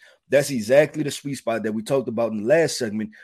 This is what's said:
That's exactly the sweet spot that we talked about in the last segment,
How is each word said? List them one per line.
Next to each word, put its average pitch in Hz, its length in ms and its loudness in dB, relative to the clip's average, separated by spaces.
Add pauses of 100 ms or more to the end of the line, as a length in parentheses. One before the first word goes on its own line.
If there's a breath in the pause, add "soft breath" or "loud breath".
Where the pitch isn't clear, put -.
(300 soft breath)
That's 135 200 2
exactly 143 540 2
the 139 80 -4
sweet 143 240 -8
spot 113 280 -4
that 107 100 -4
we 110 100 -6
talked 131 240 0
about 113 240 -2
in 104 120 -6
the 110 40 -4
last 156 300 2
segment, 107 340 -6 (120 loud breath)